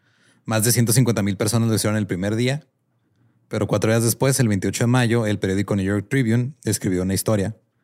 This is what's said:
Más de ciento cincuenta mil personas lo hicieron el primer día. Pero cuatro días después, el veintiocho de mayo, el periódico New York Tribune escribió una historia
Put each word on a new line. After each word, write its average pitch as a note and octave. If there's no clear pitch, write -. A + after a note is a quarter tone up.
Más A2
de A#2+
ciento A#2
cincuenta A#2
mil G2
personas A2+
lo A2
hicieron G#2+
el G2+
primer G2+
día. C3
Pero G#2+
cuatro G#2+
días A2+
después, C3
el B2
veintiocho G2
de A#2
mayo, A#2+
el G#2
periódico G2+
New F#2+
York G2+
Tribune B2
escribió G2
una F#2+
historia G2+